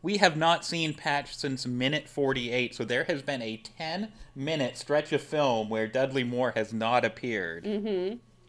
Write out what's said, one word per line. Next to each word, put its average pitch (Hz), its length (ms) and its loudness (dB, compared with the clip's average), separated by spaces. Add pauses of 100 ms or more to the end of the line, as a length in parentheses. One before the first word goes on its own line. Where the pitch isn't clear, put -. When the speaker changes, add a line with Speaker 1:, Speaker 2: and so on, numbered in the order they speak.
Speaker 1:
We 202 160 0
have 180 180 6
not 165 280 4
seen 160 300 -2
Patch 143 400 -2
since 135 320 -4
minute 127 420 0
forty-eight, 127 680 0
so 120 80 -2
there 123 200 2
has 147 180 0
been 135 200 -4
a 110 140 -4
ten-minute 160 1200 -6
stretch 151 360 0
of 147 80 2
film 127 480 2
where 110 200 0
Dudley 131 340 2
Moore 123 320 0
has 113 180 0
not 117 320 2
appeared. 104 600 -2
Speaker 2:
Mm-hmm. 202 540 -2 (300)